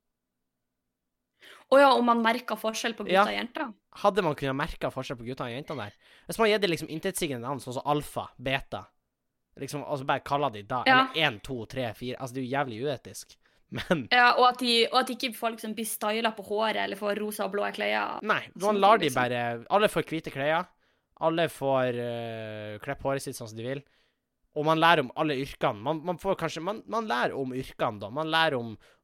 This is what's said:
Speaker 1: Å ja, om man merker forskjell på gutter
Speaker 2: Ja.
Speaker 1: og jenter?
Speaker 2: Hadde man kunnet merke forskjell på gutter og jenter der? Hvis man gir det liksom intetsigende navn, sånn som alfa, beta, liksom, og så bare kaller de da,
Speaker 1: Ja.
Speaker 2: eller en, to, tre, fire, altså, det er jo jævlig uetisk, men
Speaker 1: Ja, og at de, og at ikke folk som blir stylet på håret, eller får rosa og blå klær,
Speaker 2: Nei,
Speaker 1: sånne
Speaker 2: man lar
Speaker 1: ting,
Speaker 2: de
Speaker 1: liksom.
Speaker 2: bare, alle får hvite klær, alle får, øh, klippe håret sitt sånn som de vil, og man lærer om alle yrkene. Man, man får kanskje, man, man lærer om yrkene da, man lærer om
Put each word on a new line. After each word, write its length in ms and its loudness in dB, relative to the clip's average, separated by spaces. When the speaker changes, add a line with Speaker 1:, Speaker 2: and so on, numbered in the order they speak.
Speaker 1:
Å 140 8
ja, 80 10
om 80 4
man 160 6
merker 360 2
forskjell 360 -2
på 80 -8
gutter 140 4
Speaker 2:
Ja. 100 8
Speaker 1:
og 80 -4
jenter? 380 -6
Speaker 2:
Hadde 240 4
man 160 2
kunnet 160 -2
merke 360 -4
forskjell 280 -8
på 80 -14
gutter 220 -8
og 20 -8
jenter 240 -8
der? 160 -8
Hvis 120 -6
man 100 6
gir 100 4
det 120 2
liksom 180 -2
intetsigende 540 -4
navn, 160 -6
sånn 160 -10
som 100 -6
alfa, 440 -2
beta, 460 -4
liksom, 240 -8
og 160 -4
så 80 -10
bare 160 0
kaller 300 0
de 100 -12
da, 220 -6
Speaker 1:
Ja. 260 4
Speaker 2:
eller 160 2
en, 140 -4
to, 240 -8
tre, 280 -6
fire, 260 -8
altså, 160 -10
det 80 -6
er 40 -6
jo 80 -4
jævlig 300 -2
uetisk, 500 -10
men 400 -2
Speaker 1:
Ja, 260 8
og 160 8
at 60 -12
de, 280 4
og 120 2
at 100 2
ikke 260 -6
folk 240 -4
som 160 -8
blir 100 -6
stylet 520 -2
på 100 -12
håret, 300 0
eller 180 -4
får 240 -2
rosa 260 -4
og 60 -6
blå 220 0
klær, 500 -2
Speaker 2:
Nei, 200 0
Speaker 1:
sånne 80 -14
Speaker 2:
man 160 4
lar 180 8
Speaker 1:
ting, 20 -4
Speaker 2:
de 100 2
Speaker 1:
liksom. 120 2
Speaker 2:
bare, 480 -2
alle 200 6
får 180 0
hvite 240 -6
klær, 360 -2
alle 300 2
får, 500 0
øh, 800 -8
klippe 240 -8
håret 180 -2
sitt 140 -8
sånn 140 -12
som 80 -14
de 60 -8
vil, 200 -6
og 100 -2
man 140 4
lærer 220 6
om 160 -6
alle 180 0
yrkene. 480 -4
Man, 200 -2
man 140 -4
får 200 -2
kanskje, 260 -6
man, 240 -6
man 200 -2
lærer 280 -2
om 180 -4
yrkene 460 -4
da, 100 -10
man 220 -4
lærer 260 4
om 200 -8